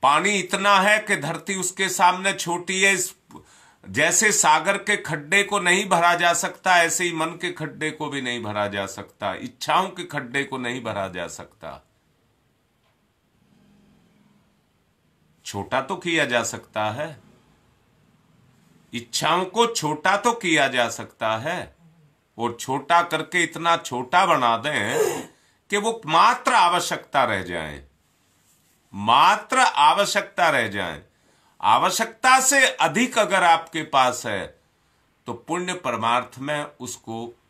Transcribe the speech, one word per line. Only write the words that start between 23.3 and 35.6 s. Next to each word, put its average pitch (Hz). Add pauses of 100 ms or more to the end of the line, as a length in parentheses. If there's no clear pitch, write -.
इतना 165
छोटा 170
बना 127
दें 127 (480)
कि 202
वो 226
मात्र 208
आवश्यकता 175
रह 104
जाए, 78 (1080)
मात्र 147
आवश्यकता 196
रह 123
जाए। 90 (580)
आवश्यकता 190
से 269
अधिक 196
अगर 190
आपके 165
पास 127
है 98 (840)
तो 120 (160)
पुण्य 180